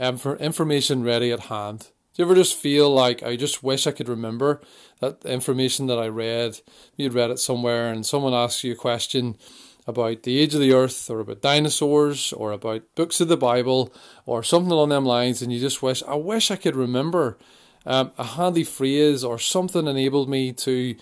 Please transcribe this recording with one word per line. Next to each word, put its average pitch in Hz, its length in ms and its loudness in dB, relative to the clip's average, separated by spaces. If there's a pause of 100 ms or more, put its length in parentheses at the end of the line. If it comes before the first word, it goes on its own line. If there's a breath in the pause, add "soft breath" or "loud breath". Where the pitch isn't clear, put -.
infor-, 127 400 -4
information 143 640 0
ready 120 260 2
at 117 120 -4
hand? 107 480 -10 (240)
Do 175 100 0
you - 0 -
ever 180 100 6
just 180 220 4
feel 143 340 4
like, 127 320 2
"I 120 140 -4
just 143 260 -4
wish 131 240 0
I 143 60 -2
could 127 160 -8
remember 117 520 -2 (380 loud breath)
that - 260 -6
information 127 600 0
that 120 140 0
I 113 80 -2
read"? 113 500 -4 (380 soft breath)
You'd 135 180 -2
read 120 160 2
it 123 80 -4
somewhere 120 540 -2
and 110 120 -6
someone 139 300 0
asks 120 300 0
you 120 80 -4
a - 20 -4
question 120 600 -2 (500 loud breath)
about 117 360 -2
the 127 160 0
age 151 160 4
of 156 60 2
the 131 140 6
earth 127 360 2
or 110 100 -6
about 107 200 -10
dinosaurs 147 920 2
or 110 180 -6
about 110 300 -6 (120)
books 165 260 -2
of 170 80 0
the 165 80 4
Bible 127 560 2 (340 loud breath)
or 120 160 -4
something 175 280 2
along 151 200 4
them 139 160 2
lines, 120 340 0
and 123 100 -4
you 120 80 -4
just 131 240 -4
wish, 131 240 -2
"I 139 80 -6
wish 202 360 -2
I 190 60 -4
could 151 200 -2
remember, 131 600 -2 (480 soft breath)
um, 131 320 0
a 123 60 -6
handy 170 380 -2
phrase 139 600 2
or 117 140 -4
something 180 500 -2
enabled 135 400 0
me 131 240 -2
to 127 500 -2